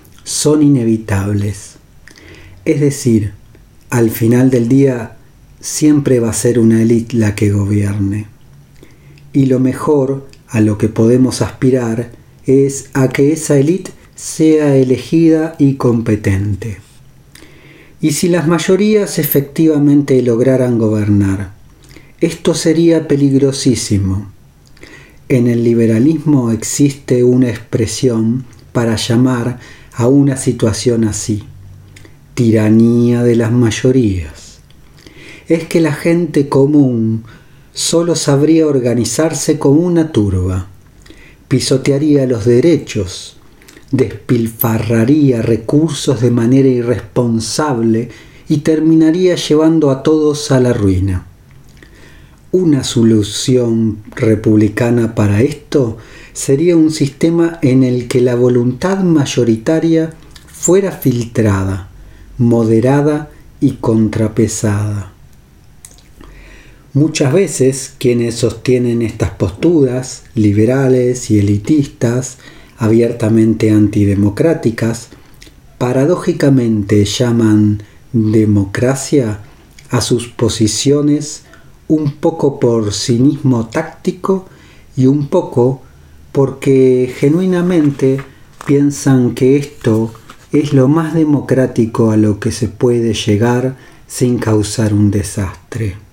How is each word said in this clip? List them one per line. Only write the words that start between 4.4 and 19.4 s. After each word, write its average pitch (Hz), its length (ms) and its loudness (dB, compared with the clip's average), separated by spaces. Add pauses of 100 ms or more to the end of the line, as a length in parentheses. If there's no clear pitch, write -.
del 120 180 0
día, 131 480 0 (420)
siempre 143 600 0
va 113 80 0
a 107 60 -4
ser 120 240 0
una 113 240 4
élite 117 340 0
la 107 180 0
que 104 160 0
gobierne. 101 760 -2 (1040)
Y 135 140 2
lo 127 120 2
mejor 135 680 -2 (200)
a 113 140 -2
lo 107 160 2
que 107 140 -2
podemos 120 500 2
aspirar 120 680 -2 (340)
es 139 480 0
a 135 160 0
que 143 240 0
esa 156 260 0
élite 160 320 0 (240)
sea 156 640 0
elegida 160 840 2
y 139 180 2
competente. 107 1040 -2 (1200)
Y 156 80 2
si 165 180 -2
las 170 180 0
mayorías 190 720 0
efectivamente 143 1000 2